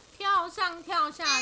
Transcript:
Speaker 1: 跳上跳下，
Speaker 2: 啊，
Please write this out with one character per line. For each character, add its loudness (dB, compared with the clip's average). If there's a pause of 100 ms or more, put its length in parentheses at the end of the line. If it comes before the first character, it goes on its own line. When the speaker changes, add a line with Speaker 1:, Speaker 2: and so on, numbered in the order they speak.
(180)
Speaker 1:
跳 2
上 -4
跳 0
下， -8
Speaker 2:
啊， 2